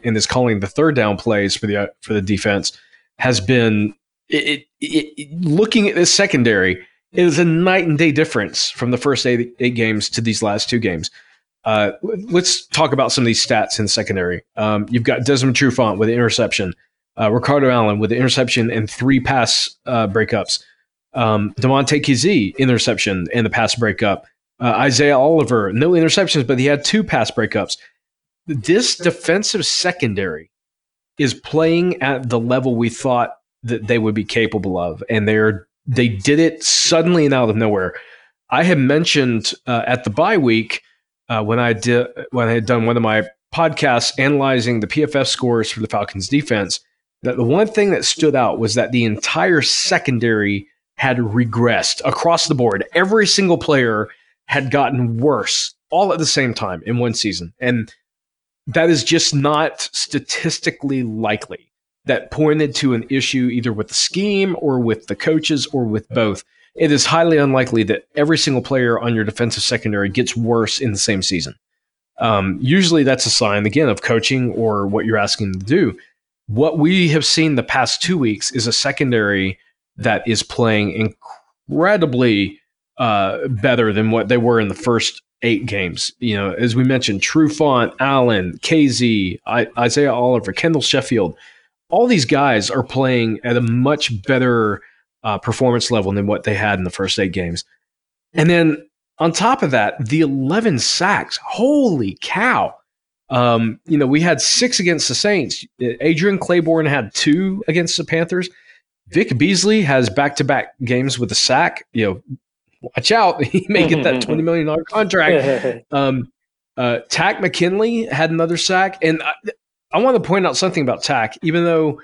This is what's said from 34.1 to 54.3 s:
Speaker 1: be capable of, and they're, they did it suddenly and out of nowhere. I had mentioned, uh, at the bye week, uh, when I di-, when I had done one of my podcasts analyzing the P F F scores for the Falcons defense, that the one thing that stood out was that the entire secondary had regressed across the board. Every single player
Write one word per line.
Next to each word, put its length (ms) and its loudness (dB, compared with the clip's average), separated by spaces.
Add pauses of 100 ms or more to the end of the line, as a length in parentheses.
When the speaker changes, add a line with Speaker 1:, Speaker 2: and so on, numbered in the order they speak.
Speaker 1:
be 80 -2
capable 540 -2
of, 320 -6
and 180 0
they're, 400 0 (180)
they 220 0
did 320 0
it 240 2
suddenly 640 2
and 80 2
out 160 2
of 60 2
nowhere. 400 0 (540)
I 140 2
had 140 4
mentioned, 760 2 (120)
uh, 220 -2
at 160 -2
the 60 -2
bye 280 2
week, 440 0 (480)
uh, 140 -2
when 160 0
I 140 2
di-, 340 0 (240)
when 160 0
I 60 0
had 120 0
done 200 2
one 100 2
of 80 0
my 200 2 (300)
podcasts 640 0
analyzing 600 0
the 80 -4
P 160 -2
F 120 -2
F 120 0
scores 440 -2
for 80 -10
the 80 -4
Falcons 400 -6
defense, 520 -2 (440)
that 140 -4
the 60 0
one 240 2
thing 240 0
that 140 -2
stood 300 2
out 240 2
was 160 0
that 160 2
the 120 2
entire 580 0
secondary 1080 0 (300)
had 200 0
regressed 880 0
across 420 0
the 80 0
board. 380 0
Every 340 2
single 300 2
player 520 0 (360)